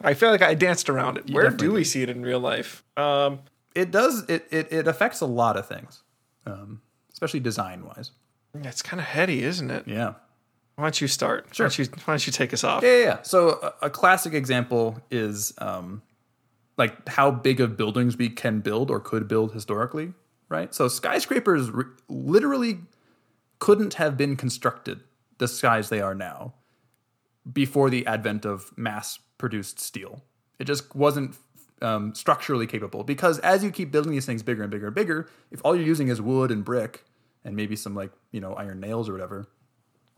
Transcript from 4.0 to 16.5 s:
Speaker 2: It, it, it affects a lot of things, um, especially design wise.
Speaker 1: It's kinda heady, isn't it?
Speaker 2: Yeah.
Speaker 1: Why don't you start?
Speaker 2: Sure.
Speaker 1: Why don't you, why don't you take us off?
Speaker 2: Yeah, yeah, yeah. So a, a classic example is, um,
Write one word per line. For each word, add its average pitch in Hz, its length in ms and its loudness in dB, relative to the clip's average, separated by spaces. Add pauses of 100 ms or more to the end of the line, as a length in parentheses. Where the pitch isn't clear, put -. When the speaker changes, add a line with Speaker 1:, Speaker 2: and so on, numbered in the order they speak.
Speaker 2:
It, 165 220 -2
it, 160 220 -2
it 160 140 0
affects 196 340 2
a 165 40 0
lot 117 300 4
of 98 120 -6
things, - 360 -14 (420)
um, 101 360 -14 (320)
especially 160 260 -4
design 95 460 -6
wise. - 260 -16 (420)
Speaker 1:
It's 139 280 -10
kinda 180 220 -6
heady, 160 400 0
isn't 160 280 -4
it? - 160 -8
Speaker 2:
Yeah. 110 280 -4 (600)
Speaker 1:
Why 147 100 -4
don't 156 160 -2
you 143 60 0
start? - 460 -2
Speaker 2:
Sure. 226 140 0
Speaker 1:
Why - 20 0
don't - 100 -2
you, 135 60 0 (200)
why 156 80 0
don't 143 140 0
you 123 60 -4
take 127 200 0
us 123 100 -2
off? - 200 0
Speaker 2:
Yeah, 247 140 6
yeah, 240 60 8
yeah. 143 180 2
So 175 380 4 (220)
a, 147 60 0
a - 20 -4
classic 180 440 4
example 123 640 0 (120)
is, 107 480 -2
um, 92 420 -8 (760)